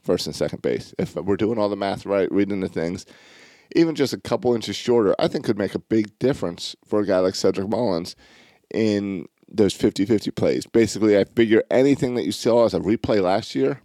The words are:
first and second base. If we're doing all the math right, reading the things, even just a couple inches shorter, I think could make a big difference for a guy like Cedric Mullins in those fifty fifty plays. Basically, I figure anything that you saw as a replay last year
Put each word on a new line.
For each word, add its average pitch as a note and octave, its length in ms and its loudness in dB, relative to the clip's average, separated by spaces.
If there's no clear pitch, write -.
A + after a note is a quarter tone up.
first F2+ 240 -2
and D2 80 -10
second - 260 -6
base. - 380 -4
If - 160 -6
we're F#2+ 220 -2
doing A2 200 -2
all G#2 120 0
the G2+ 80 -4
math G2 280 -6
right, G2 240 0
reading G2 300 0
the F#2 80 -4
things, E2+ 380 -6
even E3 220 2
just C#3 160 0
a G2+ 80 -8
couple A#2+ 340 -2
inches A2 220 -4
shorter, A#2 420 2
I F2+ 120 0
think - 160 -6
could G#2+ 120 0
make G2 160 -4
a F#2 60 -4
big A2 400 -2
difference G#2 560 -4
for G#2+ 140 -2
a G2+ 60 -2
guy F#2 140 2
like F#2 160 0
Cedric F#2+ 340 0
Mullins F#2 480 -2
in G2+ 540 -2
those G2 260 2
fifty - 300 0
fifty G#2 260 0
plays. C2 380 -2
Basically, G#2 500 2
I G2 60 4
figure A2 480 2
anything C3 440 2
that A#2 100 -2
you G#2 80 -2
saw A#2 320 2
as G2 80 0
a E2+ 80 0
replay G#2 400 0
last F#2 340 -2
year C3+ 300 -2